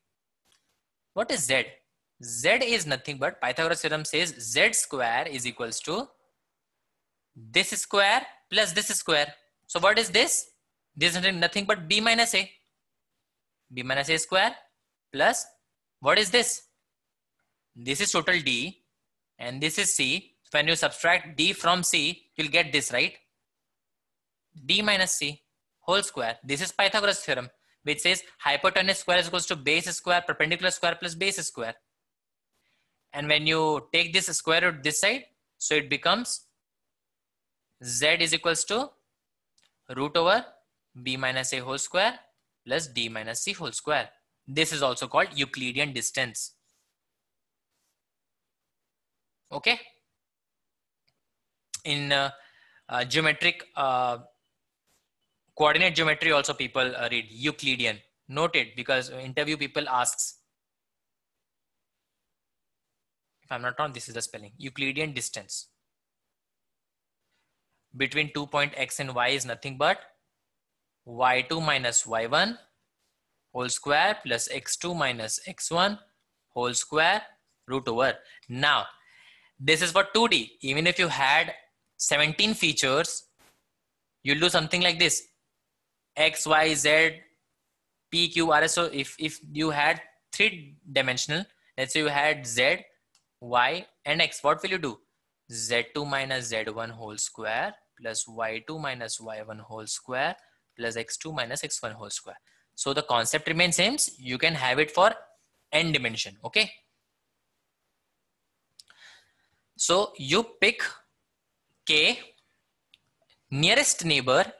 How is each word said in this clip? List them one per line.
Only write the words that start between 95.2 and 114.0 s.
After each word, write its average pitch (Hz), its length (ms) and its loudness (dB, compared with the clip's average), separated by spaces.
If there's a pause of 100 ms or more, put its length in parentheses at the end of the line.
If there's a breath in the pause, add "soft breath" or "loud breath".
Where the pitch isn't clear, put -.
Z 113 420 -2
two 147 120 -6
minus 135 400 -4
Z 110 260 -4
one 113 180 -8
whole 110 280 -14
square 117 560 -6 (260)
plus 113 260 -6
Y 113 400 -8
two 156 120 -10
minus 127 420 -8
Y 110 220 -12
one 107 160 -14
whole 110 280 -16
square 135 480 -4 (420 soft breath)
plus 117 200 -6
X 113 200 -8
two 160 160 -10
minus 123 300 -6
X - 180 -8
one 110 120 -8
whole 107 180 -16
square. - 280 -12 (360)
So - 180 -2
the 143 100 0
concept 120 440 0
remains 165 300 2
same. 214 200 2 (220)
You 127 200 -4
can 160 160 2
have 127 260 2
it 151 100 0
for 208 240 4 (560)
n 160 220 2
dimension, 113 520 -4
okay? 208 280 -2 (3000 soft breath)
So 185 400 2
you 160 280 2 (160)
pick 226 200 2 (1040)
K, 160 360 2 (1300)
nearest 180 540 2